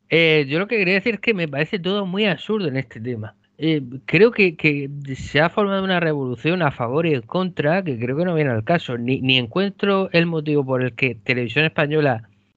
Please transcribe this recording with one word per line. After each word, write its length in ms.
Eh, 360
yo 120
lo 80
que 100
quería 180
decir 200
es 60
que 120
me 160
parece 300
todo 260
muy 220
absurdo 420
en 80
este 240
tema. 360
Eh, 240
creo 260
que, 260
que 340
se 260
ha 80
formado 360
una 160
revolución 600
a 120
favor 340
y 80
en 80
contra 600
que 160
creo 180
que 100
no 80
viene 160
al 140
caso. 340
Ni, 240
ni 160
encuentro 760
el 140
motivo 400
por 160
el 120
que 200
Televisión 500
Española, 640